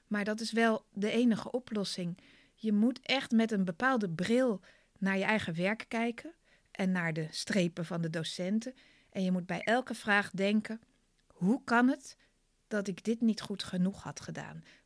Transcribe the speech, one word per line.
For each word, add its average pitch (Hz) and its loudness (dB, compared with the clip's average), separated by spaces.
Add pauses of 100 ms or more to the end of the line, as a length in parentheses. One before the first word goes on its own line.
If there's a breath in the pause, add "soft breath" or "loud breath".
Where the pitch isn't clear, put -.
Maar 208 -2
dat 214 -2
is 220 -6
wel 226 2
de 208 -2
enige 226 2
oplossing. 190 -4 (360 loud breath)
Je 220 -2
moet 226 4
echt 262 0
met 226 4
een 190 0
bepaalde 220 0
bril 220 2 (380 soft breath)
naar 190 0
je 190 0
eigen 202 0
werk 190 -2
kijken 233 -4 (360 soft breath)
en 185 0
naar 170 0
de 156 -4
strepen 175 0
van 170 -4
de 165 -2
docenten. 185 -4 (360 soft breath)
En 196 -4
je 185 2
moet 180 0
bij 170 -4
elke 254 0
vraag 202 2
denken: 208 0 (460)
"Hoe 214 0
kan 240 4
het - -4 (520 soft breath)
dat 208 -2
ik - -8
dit 233 0
niet 226 2
goed - -8
genoeg 185 -2
had - -12
gedaan? 156 -12 (220 loud breath)